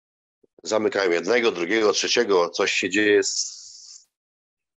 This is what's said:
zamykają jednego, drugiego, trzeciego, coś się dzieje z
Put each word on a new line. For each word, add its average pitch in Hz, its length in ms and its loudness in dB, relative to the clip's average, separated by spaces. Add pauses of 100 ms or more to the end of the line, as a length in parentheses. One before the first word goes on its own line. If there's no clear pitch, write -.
(640)
zamykają 101 480 0
jednego, 104 400 0
drugiego, 95 420 0
trzeciego, 92 560 2
coś 98 240 -2
się 101 160 -2
dzieje 104 340 2
z - 840 -10 (720)